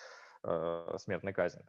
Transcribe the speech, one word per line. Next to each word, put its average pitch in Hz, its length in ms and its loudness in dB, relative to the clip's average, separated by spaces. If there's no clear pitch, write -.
э, 85 540 2
смертной 98 340 -2
казни, 90 360 2